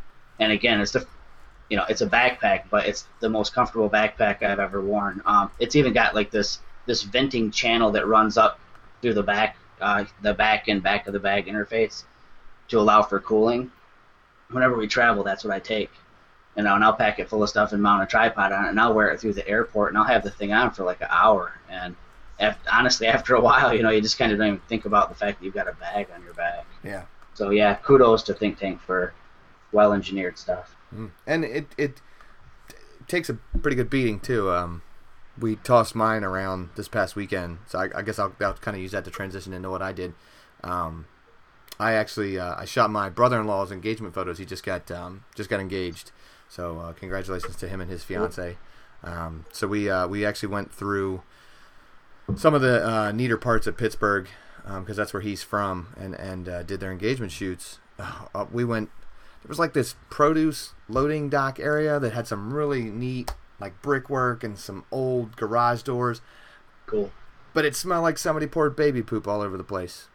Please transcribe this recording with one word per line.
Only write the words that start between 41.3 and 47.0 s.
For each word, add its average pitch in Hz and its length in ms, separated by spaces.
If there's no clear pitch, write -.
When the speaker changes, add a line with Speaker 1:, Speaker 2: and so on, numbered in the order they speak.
Speaker 2:
I 110 140
actually, 104 460
uh, 87 180
I 92 80
shot 113 240
my 104 200
brother-in-law's 107 600
engagement 104 440
photos. 92 240
He 95 60
just - 200
got, 92 240
um, 90 360
just 104 140
got 101 100
engaged, 92 520
so, 85 300
uh, 85 140
congratulations 95 640